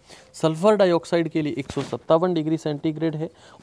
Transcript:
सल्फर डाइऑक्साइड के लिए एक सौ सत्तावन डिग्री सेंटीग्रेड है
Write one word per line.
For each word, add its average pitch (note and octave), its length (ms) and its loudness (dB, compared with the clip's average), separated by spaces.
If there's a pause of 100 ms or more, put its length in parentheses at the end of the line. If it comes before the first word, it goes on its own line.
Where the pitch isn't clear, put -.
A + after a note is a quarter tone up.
(320)
सल्फर E3 440 2
डाइऑक्साइड E3+ 520 2
के D#3+ 140 -2
लिए D3 160 -4
एक - 140 -10
सौ C#3 100 -4
सत्तावन E3 520 0
डिग्री D#3+ 220 0
सेंटीग्रेड D#3 600 -4
है D#3+ 140 -6 (320)